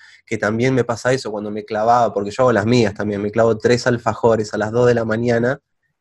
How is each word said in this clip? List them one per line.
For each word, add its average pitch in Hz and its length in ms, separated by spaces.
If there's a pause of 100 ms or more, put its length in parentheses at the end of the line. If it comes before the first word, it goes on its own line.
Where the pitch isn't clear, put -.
(260)
que 113 100
también 113 380
me 120 100
pasa 120 260
eso 127 200
cuando 104 200
me 107 140
clavaba, 113 480
porque 101 180
yo 131 120
hago 127 100
las 104 140
mías 113 260
también, 101 300
me 104 80
clavo 113 260
tres 120 300
alfajores 113 680
a 104 60
las 107 140
dos 123 140
de 120 60
la 117 140
mañana, 120 560 (380)